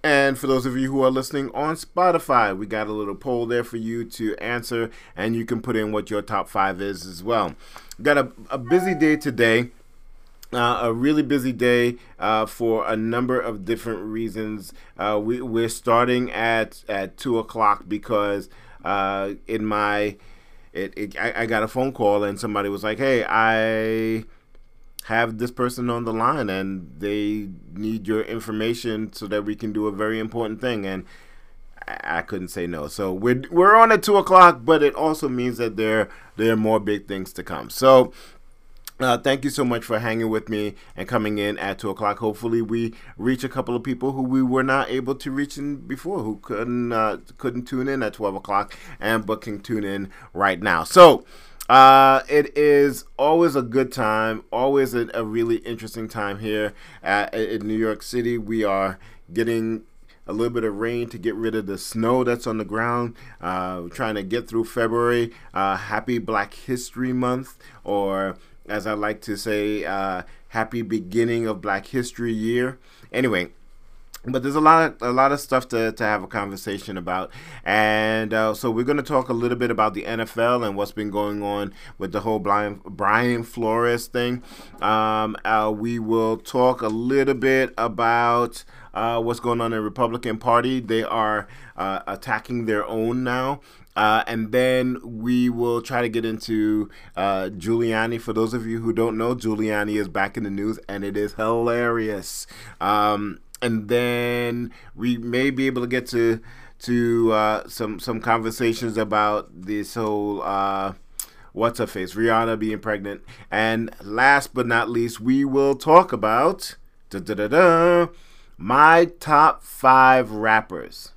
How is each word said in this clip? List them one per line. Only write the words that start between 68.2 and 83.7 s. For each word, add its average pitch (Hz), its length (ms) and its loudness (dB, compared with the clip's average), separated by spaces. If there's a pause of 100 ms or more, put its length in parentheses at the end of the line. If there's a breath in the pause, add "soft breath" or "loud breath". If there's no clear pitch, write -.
as 104 180 -6
I 110 60 -2
like 104 300 -4
to 104 140 -6
say, 104 480 -2
uh, 95 380 -4 (260 soft breath)
happy 117 340 -4
beginning 113 680 -2
of 101 120 -6
Black 101 280 -4
History 120 440 -4
Year. 117 460 -2 (340 soft breath)
Anyway, 110 380 0 (720)
but 127 200 -4
there's 139 100 -4
a 151 60 2
lot 160 320 6
of, - 100 -12
a 120 80 -2
lot 131 220 4
of 143 80 -2
stuff 127 280 -2
to, 113 220 0
to 113 140 -6
have 104 180 0
a 95 60 -12
conversation 101 680 -8
about. 90 360 -6 (320 loud breath)
And, 107 680 2
uh, 110 220 2
so 120 160 -2
we're 113 140 0
gonna 143 180 0
talk 131 260 0
a 131 40 -2
little 120 260 0
bit 120 140 0
about 107 220 2
the 101 120 -8
N 113 140 -4
F 113 180 -6
L 120 240 2
and 101 140 -4
what's 101 160 -4
been 107 180 -6
going 104 320 -4
on 101 320 -4 (240 loud breath)
with 95 140 -8
the 101 80 -2
whole 110 180 -2
Brian, 101 460 -2
Brian 113 580 0
Flores 117 640 -2